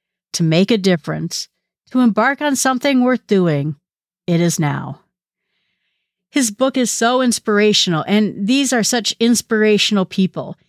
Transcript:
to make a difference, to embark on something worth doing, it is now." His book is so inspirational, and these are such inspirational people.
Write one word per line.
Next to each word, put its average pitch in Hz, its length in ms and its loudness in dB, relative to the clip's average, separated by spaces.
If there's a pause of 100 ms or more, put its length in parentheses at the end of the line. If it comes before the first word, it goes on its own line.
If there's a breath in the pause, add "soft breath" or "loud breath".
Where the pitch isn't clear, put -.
(340)
to - 100 -2
make 170 280 2
a 233 60 2
difference, 170 720 -4 (420)
to 254 80 0
embark 247 420 2
on 294 140 0
something 262 480 0
worth 247 240 0
doing, 156 480 0 (520)
it 170 120 0
is 170 200 0
now." 139 420 -4 (1300)
His 254 220 0
book 262 260 -2
is 247 140 0
so 247 300 0
inspirational, 208 880 0
and 202 400 0
these 262 260 0
are 233 100 0
such 233 360 -4
inspirational 214 840 2
people. 170 520 -4 (120)